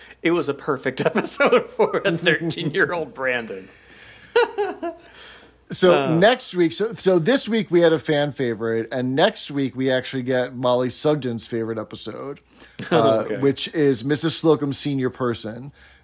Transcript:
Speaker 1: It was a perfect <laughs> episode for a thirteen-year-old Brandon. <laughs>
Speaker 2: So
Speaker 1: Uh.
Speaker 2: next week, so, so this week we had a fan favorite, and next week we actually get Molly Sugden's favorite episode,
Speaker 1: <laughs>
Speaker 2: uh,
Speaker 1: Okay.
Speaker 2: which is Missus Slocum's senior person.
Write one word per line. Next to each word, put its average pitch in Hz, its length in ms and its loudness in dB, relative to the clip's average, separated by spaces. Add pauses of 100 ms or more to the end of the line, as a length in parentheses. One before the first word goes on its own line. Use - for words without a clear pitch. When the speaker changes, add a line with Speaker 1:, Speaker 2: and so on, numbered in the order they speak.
(220)
Speaker 1:
It 160 80 2
was 160 180 2
a 139 60 -2
perfect - 460 -4
<laughs> - 40 -2
episode - 640 2
for - 360 0
a 180 120 0
thirteen-year-old 165 1000 -2
Brandon. 117 540 -6 (640)
<laughs> 403 540 -2 (800)
Speaker 2:
So 170 340 4
Speaker 1:
Uh. 160 100 0
Speaker 2:
next 196 400 2
week, 170 180 2
so, 214 220 -2
so 185 240 2
this 196 280 2
week 208 240 -2
we 175 120 4
had 165 100 6
a 160 60 2
fan 147 340 0
favorite, 113 580 -4
and 127 240 -2
next 185 360 0
week 139 260 -4
we 131 140 0
actually 131 320 -2
get 127 340 -2
Molly 123 320 2
Sugden's 127 580 -2
favorite 113 300 -4
episode, 117 640 -12 (260)
Speaker 1:
<laughs> - 240 -14
Speaker 2:
uh, 113 360 4
Speaker 1:
Okay. 110 100 -4
Speaker 2:
which 135 380 0
is 139 280 2
Missus 147 320 0
Slocum's 151 440 2
senior 135 320 -2
person. 120 600 -6 (340)